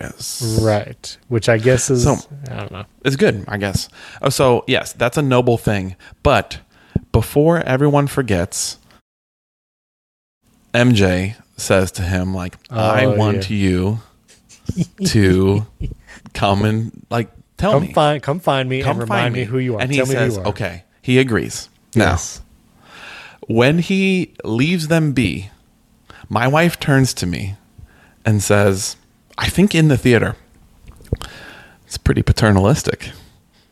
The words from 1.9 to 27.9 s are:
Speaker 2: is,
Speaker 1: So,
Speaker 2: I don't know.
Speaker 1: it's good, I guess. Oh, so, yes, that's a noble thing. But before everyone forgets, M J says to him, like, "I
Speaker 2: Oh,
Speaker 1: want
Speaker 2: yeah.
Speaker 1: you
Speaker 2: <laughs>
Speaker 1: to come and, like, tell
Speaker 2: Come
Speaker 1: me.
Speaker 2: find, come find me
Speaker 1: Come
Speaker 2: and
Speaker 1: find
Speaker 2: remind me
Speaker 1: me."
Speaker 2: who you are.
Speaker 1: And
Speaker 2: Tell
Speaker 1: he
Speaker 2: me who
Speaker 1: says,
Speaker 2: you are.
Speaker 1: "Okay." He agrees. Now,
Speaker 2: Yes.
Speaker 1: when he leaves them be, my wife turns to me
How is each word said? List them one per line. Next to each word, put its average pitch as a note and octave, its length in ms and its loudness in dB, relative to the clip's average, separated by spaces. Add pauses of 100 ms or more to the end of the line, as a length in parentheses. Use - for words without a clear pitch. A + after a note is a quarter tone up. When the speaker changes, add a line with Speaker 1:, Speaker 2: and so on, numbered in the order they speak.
Speaker 2:
is, B2 140 2
Speaker 1:
So, C#3 120 4 (340)
Speaker 2:
I A#2 60 -12
don't G#2 160 -12
know. F#2+ 120 -12 (200)
Speaker 1:
it's C3+ 120 0
good, A2 300 0
I G#2 120 -6
guess. G2 300 -4 (340)
Oh, C#3 80 2
so, B2+ 360 2
yes, - 280 -2
that's - 240 -2
a D3+ 40 0
noble B2 360 2
thing. F#2+ 360 -2 (280)
But B2 360 0 (540)
before D3+ 480 2
everyone C#3+ 480 2
forgets, G#2 680 -4 (1900)
M A#2+ 220 4
J F#2+ 420 2 (200)
says F#2+ 360 2
to G2 100 -8
him, F#2 320 -2
like, F2+ 220 -8 (140)
"I A2 340 2
Speaker 2:
Oh, G#2 120 2
Speaker 1:
want G2+ 340 0
Speaker 2:
yeah. G#2+ 60 -2
Speaker 1:
you F#2+ 440 0 (480)
Speaker 2:
<laughs> - 580 -6
Speaker 1:
to G2+ 600 2 (680)
come G2+ 320 0
and, A2 460 -4
like, A2+ 200 -4 (260)
tell - 160 0
Speaker 2:
Come C#3+ 120 2
Speaker 1:
me. - 80 -12
Speaker 2:
find, D3+ 300 2
come D3+ 180 -4
find C3+ 280 -2
me C3 140 -4
Speaker 1:
Come C3+ 180 -2
Speaker 2:
and A2+ 80 -6
Speaker 1:
find - 20 -6
Speaker 2:
remind A#2+ 240 -2
me B2+ 60 -4
Speaker 1:
me." B2 60 -4
Speaker 2:
who B2 120 -4
you B2 180 -2
are. G2+ 40 -6
Speaker 1:
And C3 120 -4
Speaker 2:
Tell C3+ 140 2
Speaker 1:
he C3 80 -2
Speaker 2:
me - 40 -2
who - 20 0 (100)
Speaker 1:
says, A2 60 -2
Speaker 2:
you F#2+ 60 -6
are. F#2+ 60 -4
Speaker 1:
"Okay." F2+ 360 -8 (160)
He B2+ 180 2
agrees. G#2 500 -2 (260)
Now, F2+ 180 2
Speaker 2:
Yes. - 280 -6 (1080)
Speaker 1:
when B2+ 320 4
he F#3+ 540 0 (100)
leaves D#3 460 -2
them D#3 240 2
be, G2+ 380 -2 (800)
my A2+ 200 0
wife D#3+ 320 2
turns C3+ 340 2
to - 120 -6
me F#2 280 -6 (680)